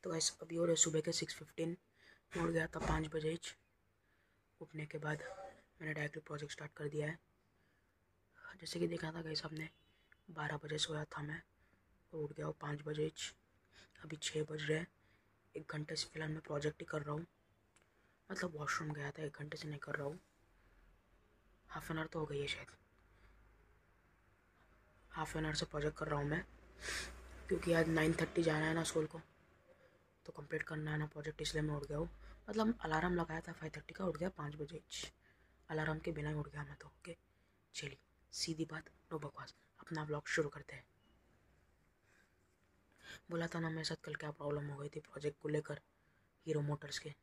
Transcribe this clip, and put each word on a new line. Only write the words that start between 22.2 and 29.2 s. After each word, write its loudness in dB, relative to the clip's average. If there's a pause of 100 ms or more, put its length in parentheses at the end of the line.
गई -2
है 0
शायद, -4 (2500)
हाफ -2
एन 2
आवर 2
से 2
project 0
कर -2
रहा 4
हूँ 2
मैं, 2 (1080)
क्योंकि 4
आज 8
नाइन 8
थर्टी 4
जाना 6
है 4
ना 4
school 2
को, -8 (1040)